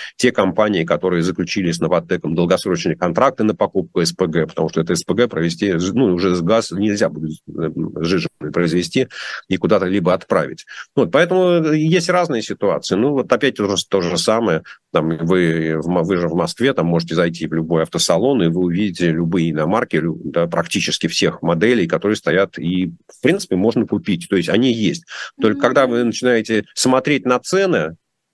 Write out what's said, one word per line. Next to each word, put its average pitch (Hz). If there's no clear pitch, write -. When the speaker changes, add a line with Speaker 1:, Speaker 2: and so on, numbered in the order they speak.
Speaker 1:
те 123
компании, 98
которые 85
заключили 87
с 85
«Новатэком» 82
долгосрочные 87
контракты 110
на 107
покупку 92
С 85
П 92
Г, 80
потому 80
что -
это 85
С 82
П -
Г 120
провести, 85
ну, 98
уже 90
с 90
газ 110
нельзя 101
будет, 78
э, 80
сжиженный 82
произвести 87
и 98
куда-то 98
либо 90
отправить. 85
Вот, 110
поэтому 175
есть 160
разные 175
ситуации. 95
Ну, 120
вот 135
опять 123
то 101
же, 98
то 98
же 85
самое. 107
Там 80
вы 82
в 80
Мо-, 87
вы 90
же 87
в 80
Москве, 90
там 82
можете 85
зайти 85
в 73
любой 80
автосалон, 104
и 82
вы 82
увидите 87
любые 82
иномарки, 78
лю-, 80
да, 82
практически -
всех -
моделей, 90
которые 98
стоят, 92
и, 92
в -
принципе, 165
можно 110
купить. 92
То 101
есть 85
они 117
есть. 107
Только 107
Speaker 2:
Мгм. -
Speaker 1:
когда 131
вы 120
начинаете 113
смотреть 131
на 127
цены, 147